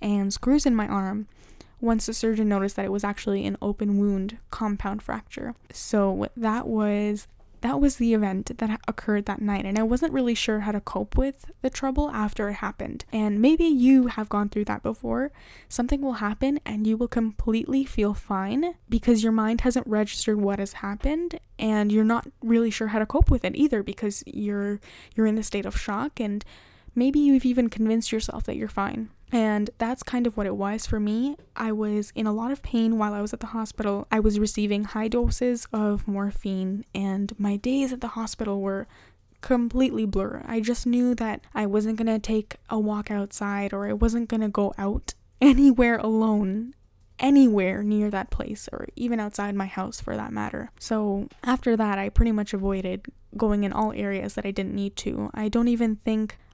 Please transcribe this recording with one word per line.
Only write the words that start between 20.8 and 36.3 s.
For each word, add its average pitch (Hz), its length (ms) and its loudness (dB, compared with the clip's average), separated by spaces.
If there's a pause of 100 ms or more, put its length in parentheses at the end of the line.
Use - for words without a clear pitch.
and 214 340 2
you're 214 120 6
not 226 240 2 (140)
really 226 280 4
sure 220 180 -2
how 214 120 0
to 214 60 0
cope - 260 6
with 254 140 2
it 185 100 -2
either 254 280 2
because 202 420 -4
you're, 202 540 -4 (360)
you're 220 120 4
in 214 80 2
the 220 80 -2
state 202 220 -4
of - 140 -4
shock, 226 400 -6
and 208 240 -4 (500)
maybe 269 260 2
you've 277 260 6
even 247 240 2
convinced 220 420 0
yourself 220 320 -2
that - 120 -4
you're 220 120 -4
fine. 208 420 -6 (220)
And 214 460 2
that's 233 260 -2
kind 240 240 0
of 220 100 -6
what 208 80 -2
it 190 100 -4
was 202 300 -4
for 220 140 0
me. 226 360 0 (200)
I 226 160 -4
was 208 440 -2
in 220 120 -2
a 208 40 0
lot 226 200 -2
of 277 100 -6
pain 226 360 0
while 214 160 0
I 208 80 -4
was 214 120 -6
at 233 60 -8
the 226 80 -10
hospital. 214 640 -4
I 220 80 4
was 208 200 4
receiving 208 460 0
high 220 220 -4
doses 240 640 0
of 208 340 -2
morphine, 196 880 -4